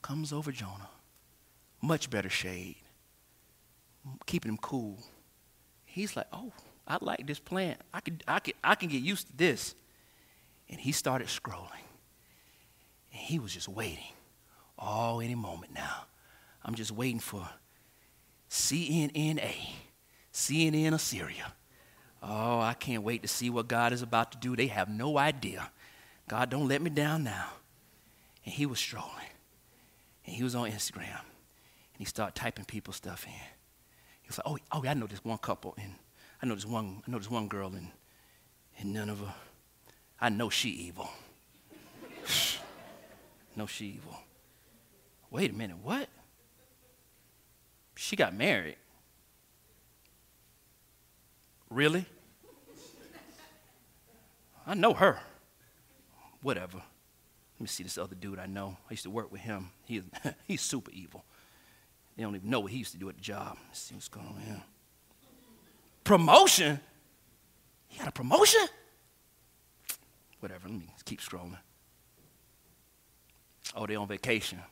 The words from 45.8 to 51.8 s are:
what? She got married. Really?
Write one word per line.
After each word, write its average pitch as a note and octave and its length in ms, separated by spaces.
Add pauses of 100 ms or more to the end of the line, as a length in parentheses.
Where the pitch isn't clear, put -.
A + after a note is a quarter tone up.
what? G#3+ 260 (1900)
She - 200
got A2 160
married. G#2 440 (3000)
Really? D3+ 380 (2500)